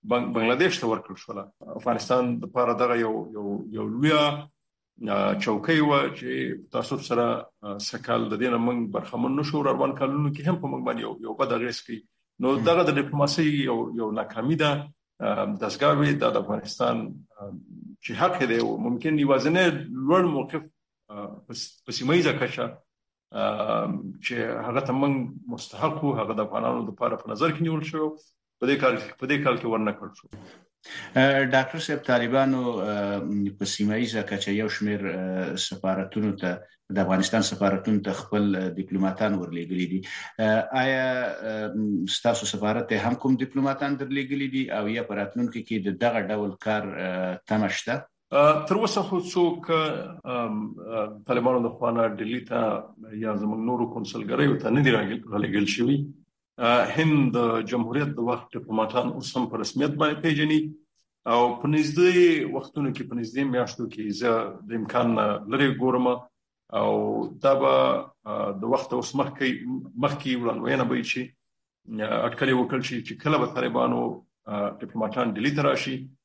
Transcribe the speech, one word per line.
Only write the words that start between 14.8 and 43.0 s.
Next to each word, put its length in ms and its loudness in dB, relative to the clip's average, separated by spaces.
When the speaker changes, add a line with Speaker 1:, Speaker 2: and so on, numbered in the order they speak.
Speaker 1:
آه، 240 0
دستګاوې 760 2
دا 100 4
د 80 2
افغانستان، 600 0
آه، 120 -12
چې 80 -10
حق 300 0
یې 40 4
دی، 160 4
ممکن 580 0
یوازینی 460 4
لوړ 160 6
موقف، 280 -4
آه، 380 -12
په 60 -14
س-، 320 -12
په 60 -10
سیمه 240 2
ییزه 180 4
کچه، 320 -2
آه، 540 0
چې 100 -4
هغه 120 0
ته 140 -2
موږ 400 0
مستحق 560 -4
وو، 100 2
هغه 200 -2
د 60 -2
افغانانو 520 -2
دپاره 240 -2
په 160 -10
نظر 200 0
کې 100 -4
نیول 220 -2
شوی 180 -6
و. 160 -4
په 60 0
دې 140 4
کال، 160 4
په 80 -6
دې 160 2
کال 140 2
کې 80 -6
ورنه 260 0
کړل 240 -10
شو. 120 -20
Speaker 2:
آه، 260 6
ډاکټر 360 2
صاحب، 260 -4
طالبانو، 560 2
آه، 380 -2
په 60 -2
سیمه 320 0
ییزه 240 -2
کچه 300 -4
یو 160 0
شمېر، 340 -2
آه، 400 -4
سفارتونو 760 -2
ته، 300 -4
د 80 0
افغانستان 420 2
سفارتونو 580 2
ته 120 -4
خپل، 440 0
آه، 140 -2
ډیپلوماتان 680 0
ورلېږلي 560 -4
دي. 100 -2
آه، 320 2
آیا، 640 0
آه، 240 -4
ستاسو 360 0
سفارت 440 -2
ته 200 2